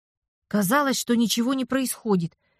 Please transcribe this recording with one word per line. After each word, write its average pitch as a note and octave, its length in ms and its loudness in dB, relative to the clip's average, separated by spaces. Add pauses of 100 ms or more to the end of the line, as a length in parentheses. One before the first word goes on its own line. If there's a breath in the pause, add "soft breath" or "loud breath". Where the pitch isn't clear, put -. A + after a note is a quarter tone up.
(460)
Казалось, A#3+ 520 0
что A#3+ 180 0
ничего A#3 380 0
не C4 100 -2
происходит, A3+ 720 -2 (240)